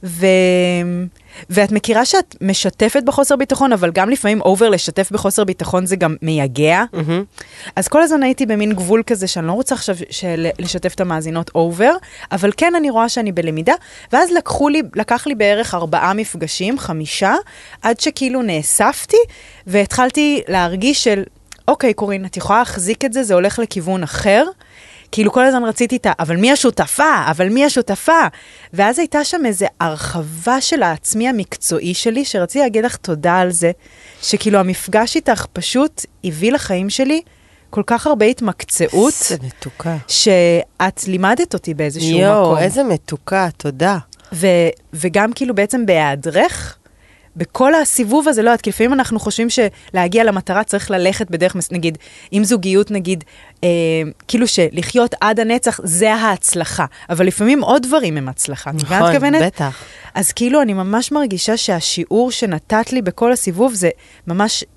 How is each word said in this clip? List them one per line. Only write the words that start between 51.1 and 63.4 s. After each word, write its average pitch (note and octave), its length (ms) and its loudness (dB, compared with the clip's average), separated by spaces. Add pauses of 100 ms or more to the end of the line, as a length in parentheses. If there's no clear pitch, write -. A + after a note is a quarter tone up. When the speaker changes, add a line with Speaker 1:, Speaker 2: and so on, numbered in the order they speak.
Speaker 1:
בדרך F3 240 0
מס-, F3+ 180 -6
נגיד, E3 260 -2 (320)
עם G3+ 140 2
זוגיות, G3 460 2
נגיד, F#3 340 -4 (400)
אה, F3+ 40 4 (600)
כאילו A#3+ 180 2
שלחיות F#3+ 760 0
עד G#3+ 200 2
הנצח, A3+ 440 0
זה G3 300 2
ההצלחה. F#3 680 -2 (260)
אבל F3 160 2
לפעמים A3+ 360 2
עוד B3 200 2
דברים B3+ 340 0
הם C3+ 120 -6
הצלחה. C3+ 420 -8
את D3 40 -6
מבינה D3+ 160 -2
מה F3+ 80 2
Speaker 2:
נכון, E3+ 120 4
Speaker 1:
את E3 40 2
מתכוונת? C#4+ 280 2 (120)
Speaker 2:
בטח. C3+ 280 -6 (320)
Speaker 1:
אז - 180 -2
כאילו, B3+ 300 2
אני A3 100 0
ממש G3 400 -2
מרגישה A3+ 440 -2
שהשיעור G3+ 720 -2
שנתת G#3+ 640 -2
לי B3+ 100 0
בכל A3 300 0
הסיבוב, A#3 420 0